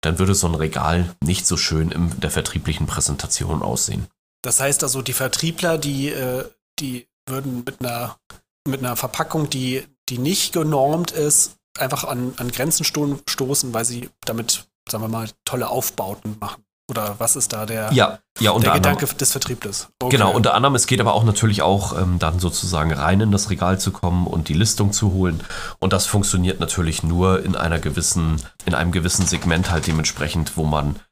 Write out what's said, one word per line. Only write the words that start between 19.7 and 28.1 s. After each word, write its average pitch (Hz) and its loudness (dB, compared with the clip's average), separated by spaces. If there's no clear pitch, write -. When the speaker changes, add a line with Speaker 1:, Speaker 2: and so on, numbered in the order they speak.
Speaker 2:
Okay. 127 4
Speaker 1:
Genau, 98 6
unter 117 4
anderem, 131 4
es 120 4
geht 127 2
aber 113 4
auch 107 4
natürlich 107 4
auch, 95 2
ähm, 90 2
dann 85 0
sozusagen 82 0
rein 82 4
in 110 4
das 98 2
Regal 92 2
zu 92 -2
kommen 90 0
und 80 -2
die - 0
Listung 101 2
zu 101 2
holen. 90 0
Und 92 2
das 95 2
funktioniert 92 0
natürlich 82 -2
nur 92 2
in 90 0
einer 82 0
gewissen, 80 0